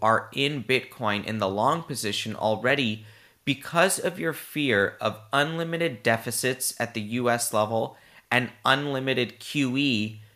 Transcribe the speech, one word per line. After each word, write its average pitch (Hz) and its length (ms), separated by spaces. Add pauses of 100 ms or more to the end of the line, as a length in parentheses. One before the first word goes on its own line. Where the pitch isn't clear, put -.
are 110 320
in 139 300
Bitcoin 107 600
in 110 140
the 98 100
long 127 360
position 110 500
already 110 720 (360)
because 165 560
of 180 220
your 160 140
fear 117 640
of 107 180 (140)
unlimited 165 720
deficits 120 760
at 117 140
the 113 80
U 120 300
S 117 240
level 110 420 (340)
and 123 200 (160)
unlimited 131 760
Q 135 380
E 110 420 (160)